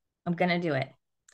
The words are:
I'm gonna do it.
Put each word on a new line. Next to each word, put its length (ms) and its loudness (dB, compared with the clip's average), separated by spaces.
I'm 100 0
gonna 240 2
do 140 0
it. 160 -2